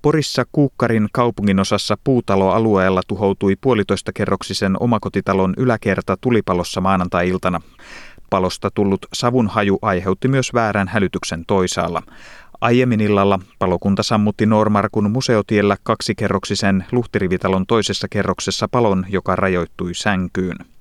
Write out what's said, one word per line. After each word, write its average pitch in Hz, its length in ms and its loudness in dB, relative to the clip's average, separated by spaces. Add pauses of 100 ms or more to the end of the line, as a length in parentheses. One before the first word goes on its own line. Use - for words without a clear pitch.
Porissa 147 500 0
Kuukkarin 113 600 2
kaupunginosassa 104 880 0
puutaloalueella 98 1040 2
tuhoutui 98 540 0
puolitoistakerroksisen 98 1160 -2
omakotitalon 98 760 0
yläkerta 104 640 0
tulipalossa 95 600 0
maanantai-iltana. 92 800 0 (680)
Palosta 95 420 -2
tullut 98 420 0
savun 120 340 0
haju 101 340 0
aiheutti 95 460 -2
myös 131 260 -2
väärän 104 340 0
hälytyksen 90 600 -2
toisaalla. 90 540 0 (600)
Aiemmin 120 400 2
illalla 101 380 2 (200)
palokunta 98 440 0
sammutti 107 420 0
Noormarkun 104 680 2
museotiellä 104 720 2
kaksikerroksisen 98 1080 -2
luhtirivitalon 95 720 0
toisessa 104 420 -2
kerroksessa 98 600 -2
palon, 98 420 2
joka 95 260 0
rajoittui 90 580 -2
sänkyyn. 92 640 -2 (240)